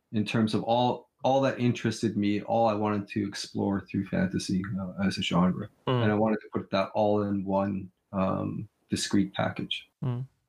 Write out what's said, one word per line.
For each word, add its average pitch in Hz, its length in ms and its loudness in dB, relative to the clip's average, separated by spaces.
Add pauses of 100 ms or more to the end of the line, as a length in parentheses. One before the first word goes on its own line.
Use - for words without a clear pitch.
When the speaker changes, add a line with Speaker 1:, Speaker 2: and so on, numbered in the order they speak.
(140)
Speaker 1:
in 104 120 2
terms 110 280 2
of 104 100 0
all, 123 460 0 (140)
all 135 180 4
that 127 180 0
interested 113 560 0
me, 104 280 2
all 113 240 2
I 107 60 2
wanted 104 360 0
to 104 180 -2
explore 101 540 -2
through - 260 -4
fantasy, 92 540 -2 (180)
uh, 95 260 -4
as 95 120 0
a - 40 -4
genre. 92 460 2 (200)
Speaker 2:
Mm. 123 160 2
Speaker 1:
And 107 80 4
I 104 40 2
wanted 107 260 2
to - 120 -20
put 90 180 -4
that 95 240 0
all 104 280 4
in 101 200 -2
one, 98 460 0 (240)
um, 98 540 -2 (220)
discrete 98 440 0
package. - 540 -4 (160)
Speaker 2:
Mm. 127 220 -2 (240)